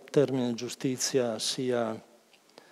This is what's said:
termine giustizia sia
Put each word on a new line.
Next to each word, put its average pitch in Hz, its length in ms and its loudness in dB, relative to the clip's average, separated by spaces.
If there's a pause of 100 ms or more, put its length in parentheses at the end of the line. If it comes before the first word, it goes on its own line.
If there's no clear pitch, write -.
termine 127 440 4
giustizia 120 840 -2
sia 120 600 0 (720)